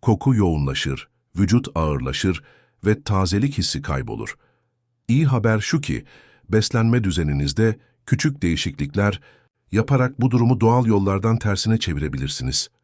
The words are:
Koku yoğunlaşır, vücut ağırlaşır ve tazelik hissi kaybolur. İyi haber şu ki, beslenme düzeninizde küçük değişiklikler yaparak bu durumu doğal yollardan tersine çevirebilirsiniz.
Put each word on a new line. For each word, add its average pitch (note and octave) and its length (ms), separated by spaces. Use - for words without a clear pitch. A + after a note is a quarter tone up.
Koku A#2+ 340
yoğunlaşır, D2 720
vücut G2+ 380
ağırlaşır D2+ 680
ve G#2 180
tazelik G2+ 540
hissi E2 240
kaybolur. A1+ 540
İyi C#3 180
haber A2+ 340
şu - 220
ki, - 240
beslenme A2+ 540
düzeninizde D#2 760
küçük - 360
değişiklikler F2+ 800
yaparak B2+ 500
bu B2 100
durumu A#2+ 280
doğal A#2 260
yollardan G2+ 540
tersine G#2+ 380
çevirebilirsiniz. C#2 920